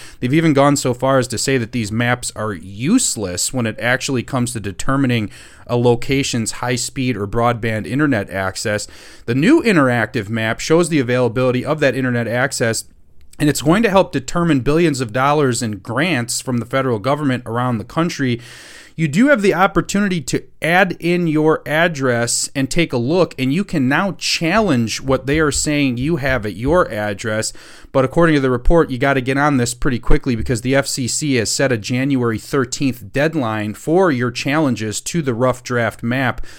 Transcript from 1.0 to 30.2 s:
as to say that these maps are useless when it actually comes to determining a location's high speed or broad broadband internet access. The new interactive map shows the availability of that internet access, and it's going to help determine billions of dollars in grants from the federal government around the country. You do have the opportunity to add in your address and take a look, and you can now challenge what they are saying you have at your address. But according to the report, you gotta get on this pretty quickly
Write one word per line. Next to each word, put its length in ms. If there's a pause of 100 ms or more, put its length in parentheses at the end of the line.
as 120
to 100
say 180
that 140
these 200
maps 440
are 180
useless 960
when 140
it 140
actually 420
comes 320
to 60
determining 720 (340)
a 100
location's 800
high 220
speed 420
or 100
broad 260
broadband 340
internet 420
access. 580 (380)
The 100
new 260
interactive 680
map 300
shows 300
the 100
availability 640
of 140
that 160
internet 320
access, 580 (540)
and 100
it's 120
going 220
to 60
help 220
determine 500
billions 400
of 120
dollars 480
in 180
grants 640
from 160
the 80
federal 340
government 460
around 320
the 80
country. 560 (540)
You 120
do 200
have 160
the 100
opportunity 680
to 220 (160)
add 400
in 280
your 400
address 880
and 120
take 240
a 60
look, 400
and 160
you 100
can 240
now 260
challenge 880
what 260
they 120
are 120
saying 460
you 180
have 320
at 80
your 360
address. 640 (380)
But 140
according 280
to 80
the 80
report, 400
you 80
gotta 240
get 160
on 200
this 180
pretty 240
quickly 360